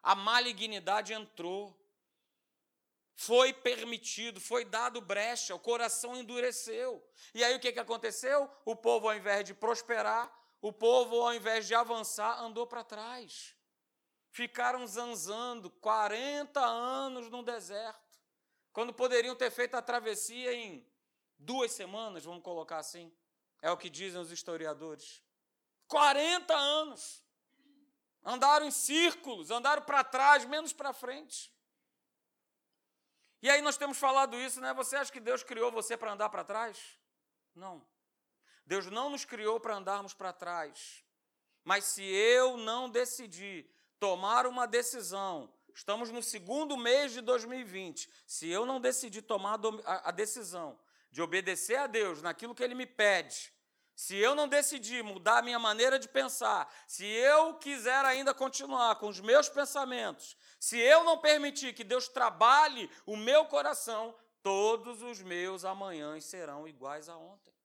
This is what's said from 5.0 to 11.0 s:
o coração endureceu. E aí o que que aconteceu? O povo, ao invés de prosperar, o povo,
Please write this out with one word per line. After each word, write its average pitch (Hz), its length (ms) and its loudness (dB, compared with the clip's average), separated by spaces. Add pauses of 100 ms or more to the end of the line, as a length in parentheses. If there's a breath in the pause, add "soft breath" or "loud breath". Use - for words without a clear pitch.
o 170 40 -12
coração 233 580 -2
endureceu. 240 840 -6 (320 loud breath)
E 233 120 2
aí 254 100 4
o 254 60 -8
que 247 100 0
que 240 80 -6
aconteceu? 233 720 -2 (140 loud breath)
O 220 100 -2
povo, 226 320 2
ao 214 80 2
invés 202 300 0
de 190 80 -14
prosperar, 226 760 0 (320 soft breath)
o 208 120 -4
povo, 233 480 4